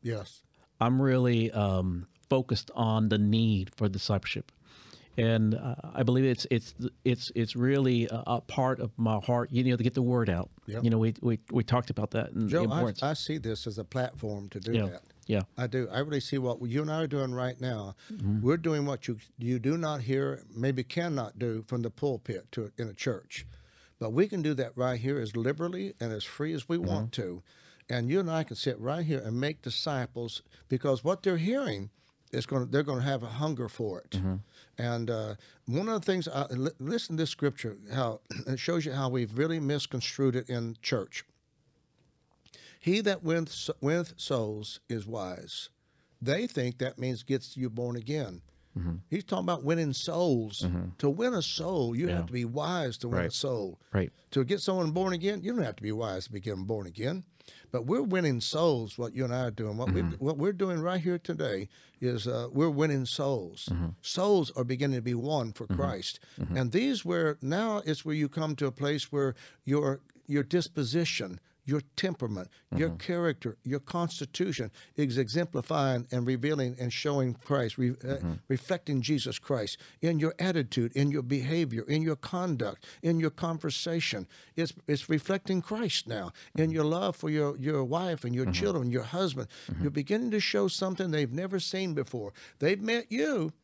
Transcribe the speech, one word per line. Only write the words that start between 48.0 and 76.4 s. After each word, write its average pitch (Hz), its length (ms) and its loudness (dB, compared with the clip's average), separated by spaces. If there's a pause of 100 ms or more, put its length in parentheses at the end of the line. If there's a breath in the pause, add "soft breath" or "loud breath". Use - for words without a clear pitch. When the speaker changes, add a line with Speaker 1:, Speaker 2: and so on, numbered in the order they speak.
Speaker 2:
Mm-hmm. 85 200 -2 (120)
Speaker 1:
He's 190 140 -2
talking 185 220 -2
about 165 180 -2
winning 156 300 2
souls. 131 680 0
Speaker 2:
Mm-hmm. 90 280 0 (100)
Speaker 1:
To 143 100 4
win 226 240 0
a 180 80 0
soul, 156 540 0
you 160 120 0
Speaker 2:
Yeah. 175 100 2
Speaker 1:
have 85 100 -2
to 120 60 -8
be 123 120 -2
wise 147 540 -2
to 123 80 -6
win 117 120 2
a - 40 2
Speaker 2:
Right. 82 100 -2
Speaker 1:
soul. 110 460 -2 (120)
Speaker 2:
Right. 92 200 2 (200 soft breath)
Speaker 1:
To 135 140 4
get 175 160 0
someone 185 300 2
born 185 220 2
again, 185 300 -2
you 220 120 -2
don't 214 100 2
have 107 120 -4
to 117 60 -12
be 107 80 -2
wise 107 360 -2
to 104 120 -8
get 104 120 -4
them 95 140 -4
born 104 200 -2
again. 107 380 -4 (480 loud breath)
But 120 160 -2
we're 240 160 2
winning 175 380 2
souls, 147 560 2
what 117 160 -4
you 131 100 0
and 120 100 0
I 127 120 0
are 117 60 -2
doing. 107 260 -4
What 123 140 0
we, 185 100 4
Speaker 2:
Mm-hmm. 85 220 -2
Speaker 1:
what 147 140 0
we're 185 160 2
doing 180 280 0
right 180 200 0
here 175 160 0
today 131 500 -2 (320 soft breath)
is, 123 280 0
uh, 120 240 -2
we're 151 180 4
winning 143 360 2
souls. 120 680 -2
Speaker 2:
Mm-hmm. 87 180 0 (120)
Speaker 1:
Souls 190 540 2
are 131 80 0
beginning 131 340 0
to 120 40 -2
be 120 140 0
won 123 380 0
for 117 120 -10
Speaker 2:
Mm-hmm. 95 100 0
Speaker 1:
Christ. - 440 -2 (200 loud breath)
Speaker 2:
Mm-hmm. - 180 -2
Speaker 1:
And 123 140 0
these 240 320 2
where, 170 380 0
now 202 440 0
it's 156 200 -2
where 156 100 -2
you 147 140 2
come 156 280 -2
to 143 100 0
a 131 40 0
place 143 400 -2
where 139 220 2 (320 loud breath)
your, 139 360 2 (260)
your 143 160 2
disposition, 139 960 0 (260 soft breath)
your 139 160 2 (140)
temperament, 110 520 -2 (280 soft breath)
your 165 140 2
Speaker 2:
Mm-hmm. 165 80 -6
Speaker 1:
character, 170 680 -2
your 135 160 -2
constitution 165 920 -4 (240 loud breath)
is 135 240 2
exemplifying 135 920 0
and 123 140 0
revealing 131 540 2